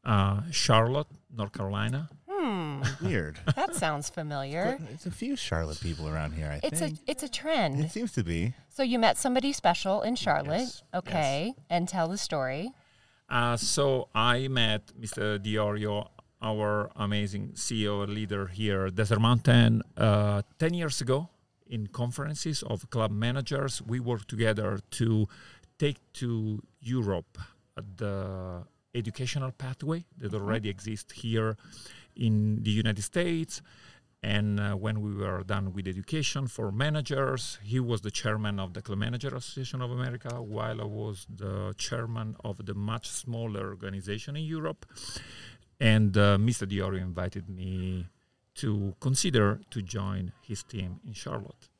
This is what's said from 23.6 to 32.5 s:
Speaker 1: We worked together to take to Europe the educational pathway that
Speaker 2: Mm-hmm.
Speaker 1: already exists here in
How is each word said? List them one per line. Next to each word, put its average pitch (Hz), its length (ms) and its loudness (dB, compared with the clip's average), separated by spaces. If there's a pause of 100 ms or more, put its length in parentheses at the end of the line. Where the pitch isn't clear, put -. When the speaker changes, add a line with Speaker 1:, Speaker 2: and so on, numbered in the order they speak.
Speaker 1:
We 117 160 -2
worked 117 300 -2
together 107 500 2 (140)
to 110 340 4 (540)
take 147 180 0 (240)
to 110 400 -2 (160)
Europe 107 580 -2 (380)
the 95 880 -6 (320)
educational 127 560 -4
pathway 147 540 -6 (140)
that 104 120 -6
Speaker 2:
Mm-hmm. 101 140 -2
Speaker 1:
already 107 240 0
exists 101 440 -8
here 113 440 0 (580)
in 107 480 4